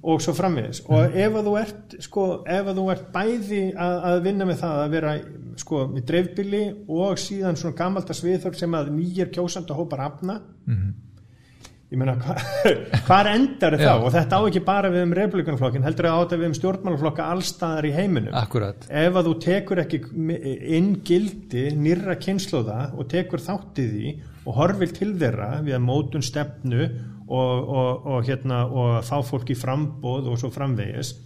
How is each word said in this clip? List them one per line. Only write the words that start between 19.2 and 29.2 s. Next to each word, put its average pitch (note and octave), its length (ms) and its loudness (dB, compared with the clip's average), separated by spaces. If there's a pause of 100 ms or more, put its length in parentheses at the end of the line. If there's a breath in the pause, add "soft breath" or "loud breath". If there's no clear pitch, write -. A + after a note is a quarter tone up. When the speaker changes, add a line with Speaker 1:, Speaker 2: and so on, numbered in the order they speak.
Speaker 1:
þú E3 140 2
tekur F#3+ 380 0
ekki D3 220 0 (680)
inn F3+ 340 4
gildi E3+ 680 0
nýrra E3+ 440 2
kynslóða B2 840 -2
og B2+ 100 -6
tekur F3 320 -2
þátt - 380 -6
í C3 120 0
því A#2 300 -4 (260 loud breath)
og - 80 -4
horfir F#3 380 2
til G#3 220 -2
þeirra C#3 500 0
við C#3 100 0
að B2 120 2
mótun C#3 360 0
stefnu B2 680 -2 (380 loud breath)
og, B2+ 400 0
og, B2+ 380 0
og, B2+ 180 0
hérna, B2+ 460 0
og A#2+ 320 2
að - 20 -8
fá C#3+ 180 0